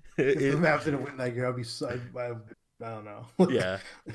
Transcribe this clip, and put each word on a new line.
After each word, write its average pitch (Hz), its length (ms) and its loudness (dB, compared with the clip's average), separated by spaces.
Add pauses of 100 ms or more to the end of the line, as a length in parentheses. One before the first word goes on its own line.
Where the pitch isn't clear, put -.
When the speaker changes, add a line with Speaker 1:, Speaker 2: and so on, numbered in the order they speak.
(180)
Speaker 1:
If 139 240 4
Speaker 2:
It 139 100 4
Speaker 1:
the 151 60 2
Mavs 151 280 4
didn't 139 180 0
win 139 140 -8
that 123 180 -2
year, 123 100 0
I'd 127 120 0
be 123 80 -6
so, 131 240 -6
I, 123 280 -8
I, 123 120 -4 (520)
I 113 80 -8
don't 110 140 -10
know. 107 220 -14 (120)
<laughs> 185 120 8
Speaker 2:
Yeah. 95 300 2 (360)